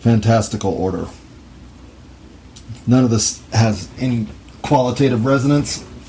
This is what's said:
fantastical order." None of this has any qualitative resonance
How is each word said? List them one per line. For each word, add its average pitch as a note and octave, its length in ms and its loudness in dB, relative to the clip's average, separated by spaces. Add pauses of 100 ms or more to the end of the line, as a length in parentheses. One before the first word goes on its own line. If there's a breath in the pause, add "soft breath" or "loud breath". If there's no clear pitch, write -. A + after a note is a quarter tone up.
fantastical A2 720 2
order." F2+ 320 -4 (1800)
None B2+ 180 4
of A#2 60 2
this - 320 -2 (100)
has A2 460 0
any A#2+ 280 -2 (420)
qualitative B2 560 2
resonance C#3 580 0 (260)